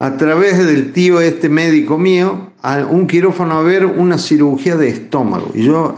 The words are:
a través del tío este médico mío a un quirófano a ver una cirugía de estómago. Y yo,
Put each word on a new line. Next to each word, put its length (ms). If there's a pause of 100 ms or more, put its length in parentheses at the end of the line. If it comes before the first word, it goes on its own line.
a 140
través 420
del 340
tío 280
este 300
médico 480
mío 500 (140)
a 240
un 200
quirófano 520
a 40
ver 220
una 340
cirugía 580
de 120
estómago. 680
Y 100
yo, 320